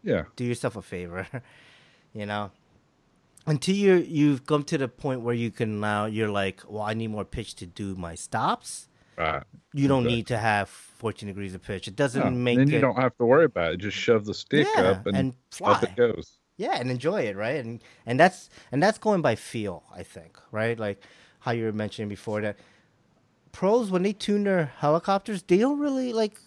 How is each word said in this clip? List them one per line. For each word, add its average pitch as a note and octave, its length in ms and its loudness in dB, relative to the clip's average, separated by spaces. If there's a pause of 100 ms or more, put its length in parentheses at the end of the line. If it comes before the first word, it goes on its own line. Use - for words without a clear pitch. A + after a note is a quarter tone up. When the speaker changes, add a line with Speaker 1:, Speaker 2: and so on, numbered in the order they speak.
Speaker 1:
Yeah. A2 200 0 (140)
Speaker 2:
Do B2 80 -4
yourself A#2 320 -4
a F#2+ 40 -12
favor, F2+ 460 -10 (460)
<laughs> - 400 -20
you G#2 120 -8
know? G#2 260 -6 (920)
Until D#3 300 0
you, G3 200 6
you've D3 500 2
come D3 180 0
to D#3+ 140 -4
the C3+ 100 0
point C3 320 -6
where A#2+ 160 -2
you A#2 160 -2
can G#2+ 300 -4
now, G#2 240 0
you're A2 260 -2
like, G2 360 -2
"Well, G#2+ 140 -8
I G#2+ 120 -2
need A2+ 160 -4
more G#2 160 -6
pitch - 300 -10
to - 120 -14
do G2 280 -6
my E2+ 200 -8
stops." - 720 -6 (300)
Speaker 1:
Right. D#2 260 -2 (280)
Speaker 2:
You C#3 160 0
don't C3+ 120 4
Speaker 1:
Exactly. A#2+ 160 2
Speaker 2:
need A2+ 120 -4
to A#2+ 100 -2
have G#2 300 2
fourteen - 600 -10
degrees G2 280 -8
of F#2 80 -12
pitch. F#2+ 240 -8
It G2 80 -12
doesn't C3+ 280 0
Speaker 1:
No, G#2+ 80 2
Speaker 2:
make B2 260 2
Speaker 1:
then C3+ 120 6
you C#3 100 2
Speaker 2:
it - 20 4
Speaker 1:
don't B2 160 2
have B2+ 200 2
to B2 80 2
worry C#3+ 200 8
about E2+ 280 0
it. F2+ 40 -4
Just F#2+ 180 -6
shove A2 300 2
the G2+ 80 -4
stick - 420 2
Speaker 2:
Yeah, G4 60 4
Speaker 1:
up G2 260 2
and G2+ 80 0
Speaker 2:
and C3+ 160 2
Speaker 1:
up - 60 -16 (140)
Speaker 2:
fly. F#3+ 320 2
Speaker 1:
it - 120 -6
goes. - 440 0 (180)
Speaker 2:
Yeah, B3+ 220 -2
and B2 120 -4
enjoy D3+ 300 -2
it, G#2 160 -4
right? B2 260 -4
And, A2+ 180 -10 (240)
and B2 140 0
that's, F#3 300 4 (220)
and C3+ 120 2
that's G#3+ 140 4
going G3+ 240 2
by B2+ 140 4
feel, G2+ 480 -8 (100)
I F2 100 -14
think, - 340 -20 (140)
right? A2 260 -2
Like G#2 240 -6 (380)
how B2+ 120 -4
you A#2 140 -2
were A2 60 0
mentioning G#2+ 380 -6
before G#2 320 -6
that G#2 160 -6 (920)
pros, G#3+ 400 0
when F3+ 120 2
they G#3 80 0
tune G#3 320 0
their F3+ 360 0
helicopters, F#3 640 0
they F3+ 160 4
don't C#4 200 2
really, C4 320 -2
like, A3 360 -2